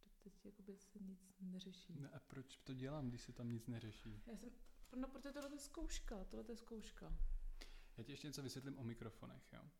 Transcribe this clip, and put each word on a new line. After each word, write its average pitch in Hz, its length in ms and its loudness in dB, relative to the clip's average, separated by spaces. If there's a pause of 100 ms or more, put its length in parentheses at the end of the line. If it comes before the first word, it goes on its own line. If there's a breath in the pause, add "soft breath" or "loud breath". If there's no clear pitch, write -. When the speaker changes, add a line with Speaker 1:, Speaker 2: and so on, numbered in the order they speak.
Speaker 1:
To - 60 -18 (200)
teď - 160 -16
jakoby 202 320 -8
se - 220 -12
nic 190 400 -4
neřeší. 185 600 -2
Speaker 2:
No 139 160 0
a 143 40 -2
proč - 380 -6
to - 160 -2
dělám, 131 360 4
když 120 120 0
se - 120 -4
tam 120 180 4
nic 117 160 2
neřeší? 110 580 0
Speaker 1:
Já 226 120 -4
jsem, 226 120 -4 (460)
no, 254 120 2
protože 277 240 -4
tohle 285 240 0
je 285 40 -4
zkouška, - 680 2
tohle 220 260 -2
je 226 60 -2
zkouška. 190 600 0 (800 loud breath)
Speaker 2:
Já 120 60 -2
ti 139 80 -4
ještě 139 160 -2
něco 143 160 0
vysvětlím 135 340 0
o 123 60 -2
mikrofonech, 117 680 -4
jo. - 160 -10 (100)